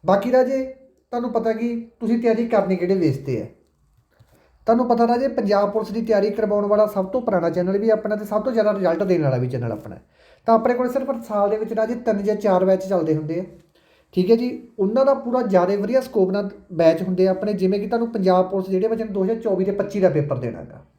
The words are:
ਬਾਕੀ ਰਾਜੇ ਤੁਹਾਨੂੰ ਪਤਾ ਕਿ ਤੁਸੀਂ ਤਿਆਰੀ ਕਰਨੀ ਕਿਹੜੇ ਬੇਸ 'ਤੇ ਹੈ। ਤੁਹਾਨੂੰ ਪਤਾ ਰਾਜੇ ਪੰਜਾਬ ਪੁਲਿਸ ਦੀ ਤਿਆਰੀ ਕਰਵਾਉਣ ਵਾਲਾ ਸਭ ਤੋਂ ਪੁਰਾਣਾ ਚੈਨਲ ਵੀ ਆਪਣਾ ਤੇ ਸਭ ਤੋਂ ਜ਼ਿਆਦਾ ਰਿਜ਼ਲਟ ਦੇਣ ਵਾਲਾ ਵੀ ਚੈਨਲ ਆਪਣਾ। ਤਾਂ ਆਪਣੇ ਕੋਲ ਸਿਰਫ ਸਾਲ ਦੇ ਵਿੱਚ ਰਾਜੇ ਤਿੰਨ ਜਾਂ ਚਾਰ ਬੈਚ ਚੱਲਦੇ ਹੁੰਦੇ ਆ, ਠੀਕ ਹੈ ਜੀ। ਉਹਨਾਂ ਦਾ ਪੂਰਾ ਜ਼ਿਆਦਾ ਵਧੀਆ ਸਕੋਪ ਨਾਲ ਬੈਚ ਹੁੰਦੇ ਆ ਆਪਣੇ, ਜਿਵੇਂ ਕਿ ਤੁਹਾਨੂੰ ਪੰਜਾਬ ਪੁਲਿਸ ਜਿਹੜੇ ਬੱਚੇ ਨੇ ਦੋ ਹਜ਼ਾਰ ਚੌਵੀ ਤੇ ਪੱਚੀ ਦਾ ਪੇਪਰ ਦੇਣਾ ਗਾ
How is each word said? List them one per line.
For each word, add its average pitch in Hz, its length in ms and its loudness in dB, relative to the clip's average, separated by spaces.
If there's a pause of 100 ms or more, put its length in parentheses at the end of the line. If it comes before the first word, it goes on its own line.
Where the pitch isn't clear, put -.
ਬਾਕੀ 202 280 2
ਰਾਜੇ 262 320 2
ਤੁਹਾਨੂੰ - 680 -10
ਪਤਾ 226 200 0
ਕਿ 233 220 -4 (260)
ਤੁਸੀਂ 233 180 0
ਤਿਆਰੀ 233 280 0
ਕਰਨੀ 196 300 2
ਕਿਹੜੇ 180 180 0
ਬੇਸ 156 240 0
'ਤੇ 123 220 -6
ਹੈ। - 80 -10 (1160)
ਤੁਹਾਨੂੰ 233 220 2
ਪਤਾ 233 200 4
ਰਾਜੇ 254 220 0
ਪੰਜਾਬ 202 400 0
ਪੁਲਿਸ 208 200 -4
ਦੀ 226 120 -4
ਤਿਆਰੀ 214 280 2
ਕਰਵਾਉਣ 208 360 0
ਵਾਲਾ 214 200 4
ਸਭ 196 200 -2
ਤੋਂ 247 140 -4
ਪੁਰਾਣਾ 175 300 0
ਚੈਨਲ 180 280 0
ਵੀ 220 120 2
ਆਪਣਾ 214 260 0
ਤੇ 214 80 -8
ਸਭ 214 180 -2
ਤੋਂ 262 100 -2
ਜ਼ਿਆਦਾ 214 200 2
ਰਿਜ਼ਲਟ 185 300 0
ਦੇਣ 180 200 2
ਵਾਲਾ 131 140 2
ਵੀ 123 120 -2
ਚੈਨਲ 120 240 -4
ਆਪਣਾ। 104 260 -12 (480)
ਤਾਂ 226 80 6
ਆਪਣੇ 240 200 2
ਕੋਲ 247 140 -2
ਸਿਰਫ 262 220 -4 (180)
ਸਾਲ 202 220 0
ਦੇ 220 60 0
ਵਿੱਚ 214 160 -6
ਰਾਜੇ 220 240 -2
ਤਿੰਨ 214 260 -2
ਜਾਂ 208 140 0
ਚਾਰ 190 280 2
ਬੈਚ 190 220 2
ਚੱਲਦੇ 165 280 0
ਹੁੰਦੇ 156 260 -4
ਆ, 190 40 -8 (680)
ਠੀਕ 185 160 2
ਹੈ 226 60 8
ਜੀ। 247 140 -2 (280)
ਉਹਨਾਂ 226 260 2
ਦਾ 277 100 4
ਪੂਰਾ 247 280 -2
ਜ਼ਿਆਦਾ 190 340 2
ਵਧੀਆ 233 240 0
ਸਕੋਪ 190 300 0
ਨਾਲ 202 200 -2 (220)
ਬੈਚ 165 300 4
ਹੁੰਦੇ 185 240 0
ਆ 190 40 2
ਆਪਣੇ, 196 220 -2
ਜਿਵੇਂ 190 280 0
ਕਿ 208 60 -6
ਤੁਹਾਨੂੰ 233 240 -2
ਪੰਜਾਬ 185 400 2
ਪੁਲਿਸ 190 180 -4
ਜਿਹੜੇ 190 200 0
ਬੱਚੇ 226 160 -2
ਨੇ 208 80 -10
ਦੋ 190 120 0
ਹਜ਼ਾਰ 226 120 0
ਚੌਵੀ 190 280 -2
ਤੇ 190 80 -2
ਪੱਚੀ 196 280 -4
ਦਾ 185 80 4
ਪੇਪਰ 143 300 0
ਦੇਣਾ 104 240 -8
ਗਾ - 220 -20 (140)